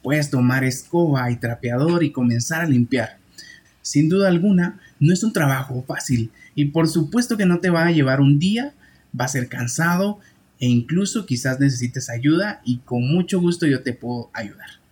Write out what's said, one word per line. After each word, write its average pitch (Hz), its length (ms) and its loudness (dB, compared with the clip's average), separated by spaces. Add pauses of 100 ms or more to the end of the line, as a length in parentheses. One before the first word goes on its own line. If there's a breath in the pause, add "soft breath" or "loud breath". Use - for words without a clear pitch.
Puedes 143 300 -2
tomar 127 320 2
escoba 131 680 0
y 120 80 -4
trapeador 127 640 0
y - 80 -2
comenzar 120 480 0
a 170 80 -2
limpiar. 120 500 0 (640 loud breath)
Sin 151 260 2
duda 190 200 2
alguna, 180 500 2 (220 loud breath)
no 151 120 4
es 185 120 0
un 220 80 0
trabajo 131 560 -2
fácil 120 420 -4 (240 loud breath)
y 147 120 0
por 160 200 0
supuesto 175 500 -2
que 202 100 0
no 175 120 2
te 180 120 0
va 165 160 2
a 175 40 2
llevar 139 300 2
un 143 180 6
día, 220 360 0 (440 soft breath)
va 123 60 -2
a 131 40 -4
ser 123 200 -4
cansado 175 720 -2 (400 soft breath)
e 123 80 0
incluso 175 580 0
quizás 127 320 -4
necesites 127 520 -2
ayuda 160 540 0
y 123 140 -2
con 123 300 -4
mucho 180 320 0
gusto 175 260 0
yo 135 160 0
te 127 100 -4
puedo 120 400 -8
ayudar. - 600 -14